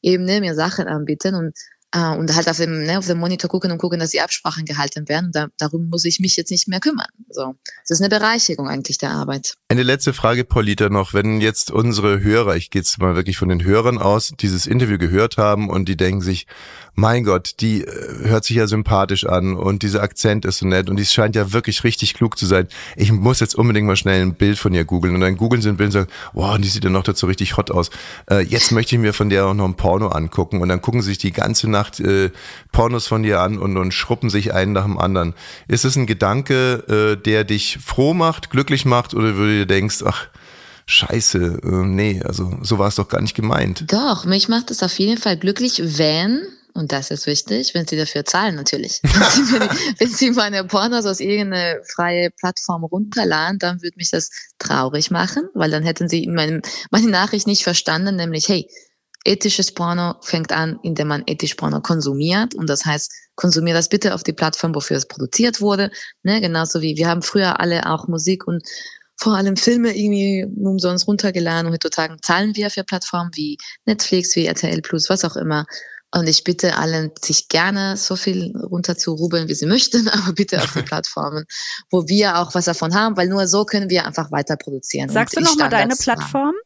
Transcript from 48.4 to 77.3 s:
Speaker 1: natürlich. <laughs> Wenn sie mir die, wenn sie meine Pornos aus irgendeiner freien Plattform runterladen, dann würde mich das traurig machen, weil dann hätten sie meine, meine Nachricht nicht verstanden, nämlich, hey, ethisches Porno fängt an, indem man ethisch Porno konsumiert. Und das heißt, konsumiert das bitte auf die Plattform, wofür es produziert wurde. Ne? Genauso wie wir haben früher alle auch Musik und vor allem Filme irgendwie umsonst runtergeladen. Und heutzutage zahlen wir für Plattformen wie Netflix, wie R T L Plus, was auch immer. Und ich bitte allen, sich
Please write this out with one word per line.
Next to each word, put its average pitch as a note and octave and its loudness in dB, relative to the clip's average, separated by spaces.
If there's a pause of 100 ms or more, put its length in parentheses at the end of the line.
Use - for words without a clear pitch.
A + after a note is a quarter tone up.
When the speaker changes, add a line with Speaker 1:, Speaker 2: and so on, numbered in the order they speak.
Speaker 1:
natürlich. C#3+ -4
<laughs> - -12
Wenn G3+ 6
sie A3+ 2
mir G#3+ 2
die, - -4
wenn A#3+ 4
sie B3 2
meine G3+ 0
Pornos G#3 0
aus F#3+ -2
irgendeiner F#3 0 (180)
freien F3 0
Plattform F3+ -4
runterladen, F#3 -2
dann F3 -4
würde E3+ -8
mich E3+ -6
das E3 -4 (280)
traurig C#3+ -2
machen, F#3+ 0 (100)
weil E3 0
dann D#3 -2
hätten E3 -2
sie E3+ -2
meine, D#3+ -2 (280)
meine A3 4
Nachricht G3+ 0
nicht G3+ 2
verstanden, F3 0
nämlich, E3 -2
hey, F#3 0 (580)
ethisches G3+ 0
Porno F3 -2
fängt E3 -4
an, D#3+ -2
indem D3+ -2
man D3 -2
ethisch D3+ -4
Porno D3+ -2
konsumiert. D#3+ 0
Und D#3+ -4
das C#3+ -2
heißt, D3 -2 (260)
konsumiert E3 2
das E3+ 0
bitte G3+ 2
auf E3 -8
die E3+ -2
Plattform, D#3+ -2
wofür C#3+ -2
es C3+ -2
produziert A3+ -2
wurde. G3+ 2 (340)
Ne? F3+ 2
Genauso E3 0
wie D#3 -2
wir D#3+ 2
haben E3+ 0
früher - 0
alle E3+ 0
auch D#3 -2
Musik E3+ -2
und E3+ -2 (540)
vor A3 2
allem G3 0
Filme A#3 2
irgendwie G3 2 (160)
umsonst F#3 0
runtergeladen. F3 0
Und E3 0
heutzutage D#3+ -4
zahlen G3+ 0
wir G#3 -2
für G3 -6
Plattformen F3 -4
wie D3+ -6 (280)
Netflix, F#3+ 0
wie E3 2
R E2+ 0
T D#3+ -2
L D#3+ -2
Plus, - -2
was F#3+ 0
auch E3 -4
immer. D3+ -2 (440)
Und E3+ 0
ich D#3 2
bitte F3 0
allen, D#3 0 (140)
sich - 0